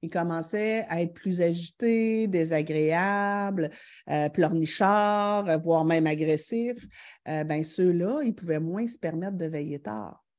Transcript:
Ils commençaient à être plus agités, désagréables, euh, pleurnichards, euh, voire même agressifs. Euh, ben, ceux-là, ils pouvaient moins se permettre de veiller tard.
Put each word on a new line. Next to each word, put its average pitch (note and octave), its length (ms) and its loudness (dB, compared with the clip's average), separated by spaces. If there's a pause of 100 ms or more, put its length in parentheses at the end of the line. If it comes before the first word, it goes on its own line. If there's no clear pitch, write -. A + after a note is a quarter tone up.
Ils E3+ 80 -8
commençaient F3 800 -2
à E3+ 140 0
être F3 100 -2
plus F3+ 300 -2
agités, A3 840 2
désagréables, E3+ 1400 0 (380)
euh, D3+ 220 0
pleurnichards, G3+ 1200 2
euh, D#3+ 100 4
voire E3 260 2
même D#3+ 220 4
agressifs. D#3 760 -2 (440)
Euh, D#3 160 -2
ben, D#3 180 -2
ceux-là, F3+ 640 0
ils A3+ 100 0
pouvaient D#3+ 260 -4
moins F3+ 260 -4
se A#3 120 -10
permettre F3+ 380 -6
de E3+ 100 -4
veiller D3+ 340 -6
tard. - 440 -10 (140)